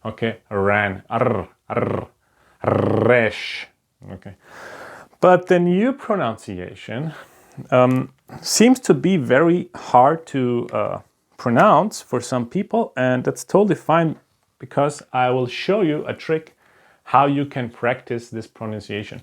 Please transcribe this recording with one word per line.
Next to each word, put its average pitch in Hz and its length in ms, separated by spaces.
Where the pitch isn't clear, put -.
Okay, 110 340
ran, 101 600
R, 117 400
R, 110 380
resh. 104 1040
Okay, 95 240
but 180 280
the 185 120
new 180 320
pronunciation, 117 1200
um, 127 420
seems 247 380
to - 140
be 165 240
very 156 580
hard 143 520
to, 123 440
uh, 104 280
pronounce 165 640
for - 200
some 123 240
people, 202 500
and 127 280
that's - 200
totally 196 320
fine 160 400
because 143 420
I 127 160
will 127 180
show 185 340
you 151 240
a 123 80
trick 156 420
how 131 220
you 143 200
can 131 240
practice 120 600
this 113 160
pronunciation. 107 760